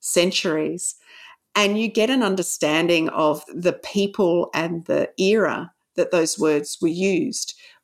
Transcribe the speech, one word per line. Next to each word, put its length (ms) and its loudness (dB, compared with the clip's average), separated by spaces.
centuries. 920 0
And 240 2
you 100 0
get 200 2
an 140 2
understanding 880 2
of 420 0
the 200 0
people 800 0
and 320 -4
the 320 0
era 540 0
that 160 0
those 260 0
words 420 0
were 80 0
used 640 -2